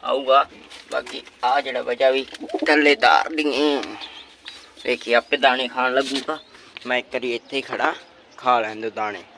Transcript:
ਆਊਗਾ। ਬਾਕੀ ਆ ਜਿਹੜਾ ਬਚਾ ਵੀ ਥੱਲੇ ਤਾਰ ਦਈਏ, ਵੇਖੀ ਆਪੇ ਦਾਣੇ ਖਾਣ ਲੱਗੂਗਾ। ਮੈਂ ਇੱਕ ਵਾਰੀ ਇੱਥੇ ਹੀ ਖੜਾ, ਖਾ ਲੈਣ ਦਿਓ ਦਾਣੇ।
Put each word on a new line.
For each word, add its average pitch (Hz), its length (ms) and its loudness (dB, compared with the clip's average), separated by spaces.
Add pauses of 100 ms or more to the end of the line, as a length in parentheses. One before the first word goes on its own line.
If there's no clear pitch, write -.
ਆਊਗਾ। 131 440 2 (440)
ਬਾਕੀ 131 300 -8 (220)
ਆ 131 180 4
ਜਿਹੜਾ 127 200 -4
ਬਚਾ 123 300 2
ਵੀ 135 140 0 (420)
ਥੱਲੇ 147 280 6
ਤਾਰ - 340 4
ਦਈਏ, 147 520 0 (1040)
ਵੇਖੀ 120 280 -2
ਆਪੇ 120 240 2
ਦਾਣੇ 127 300 2
ਖਾਣ 127 260 -2
ਲੱਗੂਗਾ। 135 440 -2 (480)
ਮੈਂ 123 120 -2
ਇੱਕ - 160 -6
ਵਾਰੀ 123 220 -4
ਇੱਥੇ 135 220 -8
ਹੀ 135 40 -4
ਖੜਾ, 127 320 -2 (440)
ਖਾ 123 220 2
ਲੈਣ 110 220 -6
ਦਿਓ 113 80 -4
ਦਾਣੇ। 104 320 -6 (160)